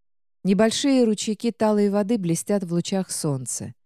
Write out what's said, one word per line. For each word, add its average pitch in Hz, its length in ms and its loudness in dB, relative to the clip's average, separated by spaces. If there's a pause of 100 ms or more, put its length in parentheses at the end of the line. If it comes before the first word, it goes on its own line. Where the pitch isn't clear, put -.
(440)
Небольшие 226 600 4
ручейки 220 480 -2
талой 208 400 2
воды 208 260 0
блестят 185 460 -2
в 170 100 -6
лучах 185 380 -2
солнца, 131 640 -6 (100)